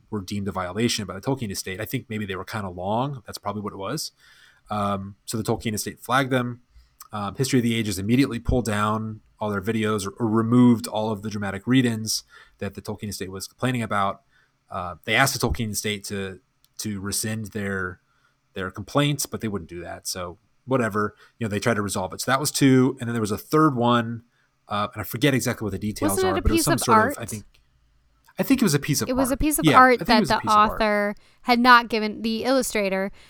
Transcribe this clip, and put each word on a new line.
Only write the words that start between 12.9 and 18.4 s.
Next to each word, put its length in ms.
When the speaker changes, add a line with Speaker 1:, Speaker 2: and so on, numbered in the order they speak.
Speaker 1:
estate 220
was 180
complaining 340
about. 400
Uh, 340
they 100
asked 260
the 60
Tolkien 240
estate 340
to, 360
to 220
rescind 520
their, 480